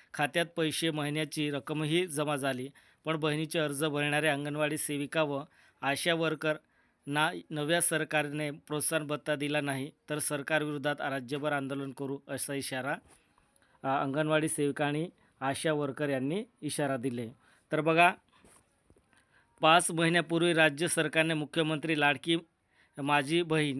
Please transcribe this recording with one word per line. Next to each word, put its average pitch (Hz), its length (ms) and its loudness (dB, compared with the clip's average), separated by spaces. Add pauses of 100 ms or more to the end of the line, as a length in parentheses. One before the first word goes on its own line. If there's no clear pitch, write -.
(140)
खात्यात 160 320 0
पैसे, 165 460 -2
महिन्याची 147 600 -2
रक्कमही 151 560 -2
जमा 147 280 -2
झाली, 131 340 -4 (360)
पण 160 120 0
बहिणीचे 156 420 -2
अर्ज 143 260 -2
भरणाऱ्या 147 480 2
अंगणवाडी 147 440 -2
सेविका 147 460 -2
व 143 200 -2 (380)
आशा 139 320 0
वर्करना 156 1160 -2 (180)
नव्या 156 320 0
सरकारने 151 680 -2
प्रोत्साहन 151 560 -4
भत्ता 147 280 -2
दिला 147 260 -2
नाही 143 300 -4 (180)
तर 151 100 -2
सरकारविरोधात 147 800 -2
राज्यभर 139 520 -4
आंदोलन 139 400 -4
करू, 139 260 -8 (100)
असा 139 260 -6
इशारा, 135 420 -4 (880)
अ, 139 200 0
अंगणवाडी 156 460 2
सेविका 143 360 0
आणि 151 240 -2 (320)
आशा 139 320 0
वर्कर 143 360 -2
यांनी 139 340 0 (180)
इशारा 143 360 -2
दिले. 120 320 -4 (420)
तर 151 100 0
बघा, 165 300 6 (1500)
पाच 165 300 8
महिन्यापूर्वी 165 640 4
राज्य 156 340 4
सरकारने 160 460 2
मुख्यमंत्री 156 640 -2
लाडकी 147 380 2 (680)
माझी 147 380 2
बहीण 151 380 0